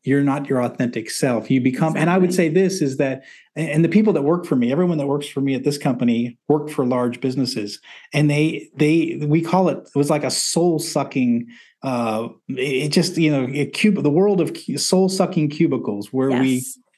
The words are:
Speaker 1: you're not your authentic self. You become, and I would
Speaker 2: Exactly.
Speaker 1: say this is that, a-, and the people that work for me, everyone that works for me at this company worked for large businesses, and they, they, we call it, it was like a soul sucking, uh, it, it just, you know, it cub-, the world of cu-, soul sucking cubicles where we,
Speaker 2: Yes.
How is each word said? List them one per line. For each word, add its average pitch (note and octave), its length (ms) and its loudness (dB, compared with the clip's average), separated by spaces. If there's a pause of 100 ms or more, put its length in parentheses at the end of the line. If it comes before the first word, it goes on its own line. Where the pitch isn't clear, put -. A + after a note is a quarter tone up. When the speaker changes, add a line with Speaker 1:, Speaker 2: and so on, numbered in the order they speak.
Speaker 1:
you're C#3 180 2
not C#3 260 0
your B2+ 140 0
authentic A#2+ 480 -4
self. B2 400 -2
You C3+ 100 4
become, D#3 360 0
and D#3+ 140 2
I F#3 80 2
would F3+ 120 4
Speaker 2:
Exactly. F3 180 2
Speaker 1:
say F3 140 2
this F#3 200 0
is C3+ 160 -2
that, C3+ 240 -2 (340)
a-, D3+ 40 -6
and D#3 240 0
the E3 40 2
people G#3 260 4
that D3 80 0
work E3+ 240 0
for D3 100 0
me, B2 160 2
everyone F3 260 2
that C#3 80 -2
works C#3+ 200 -2
for - 160 -6
me C#3 120 0
at C3 100 -4
this C#3+ 140 0
company A#2+ 600 0 (100)
worked D3+ 220 0
for C3+ 160 -2
large B2 360 -2
businesses, B2+ 580 -4 (340)
and D3 160 2
they, D3+ 460 -2
they, D3+ 500 2
we D#3 160 2
call F3+ 260 2
it, C3+ 100 -2
it - 180 -8
was C#3+ 140 2
like D3 140 2
a B2+ 60 -2
soul E3+ 480 0
sucking, B2+ 680 0 (360)
uh, A#2 460 -4 (200)
it, C3 380 -4
it D3 60 -4
just, - 260 0
you D#3 120 2
know, C3+ 200 0
it C#3 280 -4
cub-, F#3+ 240 2
the D3 80 2
world F#3 300 2
of D#3 140 -2
cu-, - 240 -8
soul F#3 320 2
sucking F3 400 0
cubicles A#2+ 640 -2
where C3 160 0
we, C3 240 2
Speaker 2:
Yes. B2+ 240 -6 (200)